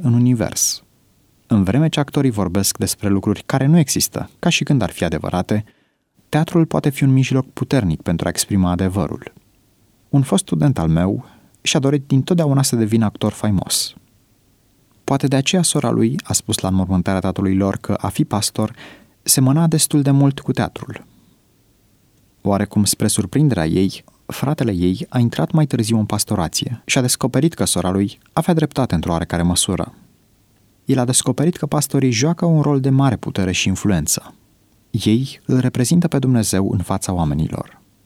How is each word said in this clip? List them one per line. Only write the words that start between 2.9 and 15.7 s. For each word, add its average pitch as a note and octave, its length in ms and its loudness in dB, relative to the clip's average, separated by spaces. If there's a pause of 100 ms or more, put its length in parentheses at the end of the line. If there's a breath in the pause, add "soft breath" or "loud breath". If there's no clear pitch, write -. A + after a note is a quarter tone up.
lucruri G2 380 0
care C3+ 200 0
nu D#3 120 6
există, - 520 -2 (100)
ca F3 100 0
și D#3+ 140 0
când C#3 180 2
ar F#2 80 0
fi - 140 -6
adevărate, F2+ 600 -2 (640 soft breath)
teatrul D#3+ 360 2
poate D3+ 240 0
fi C#3 140 -2
un C#3 80 4
mijloc C3 340 2
puternic A2 560 -2
pentru E2+ 260 -2
a - 20 0
exprima F#2 420 0
adevărul. F2+ 600 -4 (760)
Un C#3+ 120 4
fost F#3+ 240 0
student D3 340 0
al D#2+ 80 0
meu F#2 380 0 (360 loud breath)
și-a - 180 -2
dorit C#3 280 0
dintotdeauna C#3 560 2
să C3 120 -2
devină A2 300 2
actor G#2 260 -2
faimos. - 600 -2 (1120)
Poate C#3 240 0
de C3+ 80 0
aceea C#3 260 2
sora D3 280 0